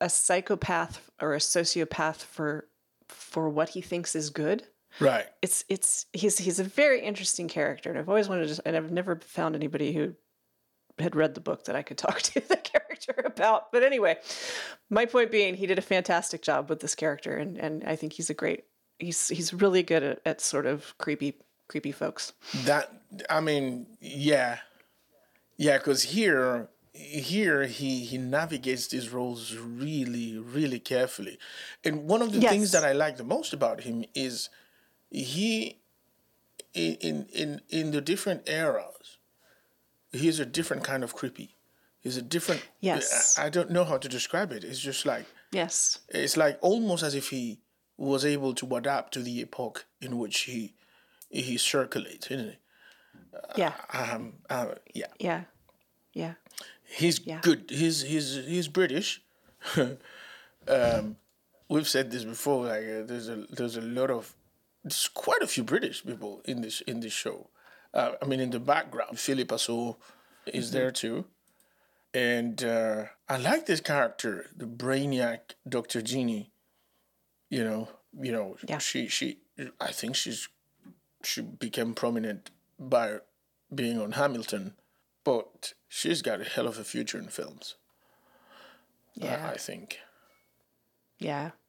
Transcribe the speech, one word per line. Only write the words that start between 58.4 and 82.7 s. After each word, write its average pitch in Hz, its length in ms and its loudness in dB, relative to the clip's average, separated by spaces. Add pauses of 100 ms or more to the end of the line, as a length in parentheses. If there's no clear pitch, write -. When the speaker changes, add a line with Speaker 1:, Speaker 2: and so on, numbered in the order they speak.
Speaker 2:
he's 170 220 -2
British. 170 540 0 (520)
<laughs> - 920 -4
Um, 117 500 4 (520)
we've 151 200 2
said 135 220 2
this 120 140 -6
before. 123 420 0
Like, 110 180 -2
uh, 110 220 -4
there's 120 220 -6
a, 107 220 -8
there's 120 260 -4
a 113 40 -6
lot 123 300 0
of, 117 240 -4 (500)
there's - 240 -2
quite - 340 0
a - 40 0
few 123 180 -2
British - 400 -2
people 104 400 -10
in 120 180 -4
this, 110 200 -6
in 117 180 -6
this 110 120 -6
show. - 360 -6 (460)
Uh, 123 180 2 (100)
I 135 40 -4
mean, 131 140 2
in 127 100 0
the 120 100 -2
background, 123 580 0
Philip 135 340 0
Assoul 117 460 -2 (480)
is 120 220 -4
Speaker 1:
Mm-hmm. - 80 -4
Speaker 2:
there 131 140 2
too, 117 340 -4 (920)
and, 120 500 2
uh, 110 400 2 (240)
I 135 100 0
like 254 280 2
this 160 140 2
character, 117 640 0 (100)
the 120 100 -10
brainiac 123 760 0 (280)
Doctor 120 340 -2
Jeannie. 117 480 -2 (1000)
You 127 140 0
know, 110 240 -2 (320)
you 127 120 -4
know, 101 240 -4 (100)
Speaker 1:
Yeah. 147 120 -4
Speaker 2:
she, 127 300 -2
she, - 300 -4 (420)
I - 120 -4
think 113 240 -4
she's, - 320 -4 (720)
she - 180 -4
became 117 540 -4
prominent 113 560 -4 (280)